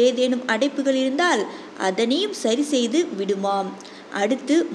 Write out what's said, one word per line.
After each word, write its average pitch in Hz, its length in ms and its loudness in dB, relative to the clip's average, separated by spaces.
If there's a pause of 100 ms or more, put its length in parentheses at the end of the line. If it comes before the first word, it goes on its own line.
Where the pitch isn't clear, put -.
ஏதேனும் 247 400 2 (100)
அடைப்புகள் 269 480 0
இருந்தால் 269 400 2 (460)
அதனையும் 285 560 0
சரி 247 200 2 (120)
செய்து 240 240 2 (200)
விடுமாம். 196 500 -2 (520)
அடுத்து 254 340 2 (200)